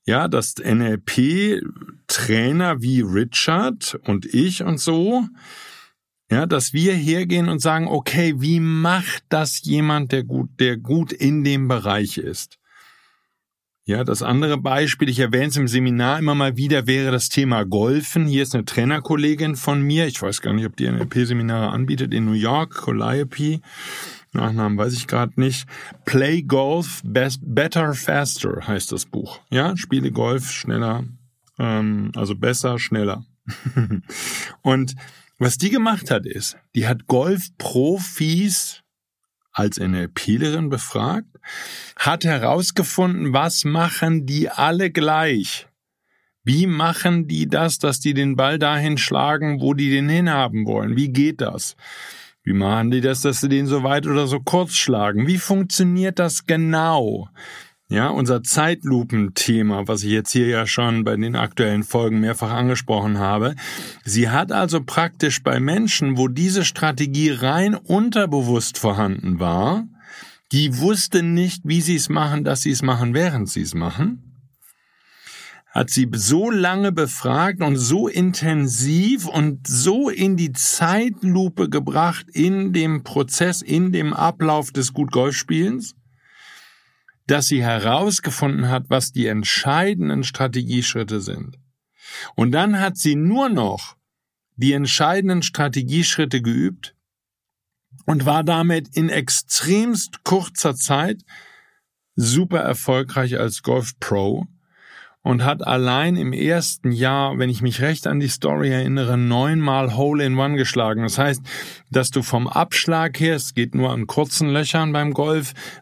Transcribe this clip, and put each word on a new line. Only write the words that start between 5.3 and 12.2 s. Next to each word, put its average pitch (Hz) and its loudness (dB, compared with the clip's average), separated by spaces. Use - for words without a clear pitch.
ja, 131 2
dass 151 0
wir 175 2
hergehen 175 0
und 156 -2
sagen, 160 0
okay, 151 0
wie 160 2
macht 165 0
das 156 -2
jemand, 147 2
der 131 0
gut, 127 -4
der 123 2
gut 139 0
in 143 0
dem 135 0
Bereich 104 0
ist? - -10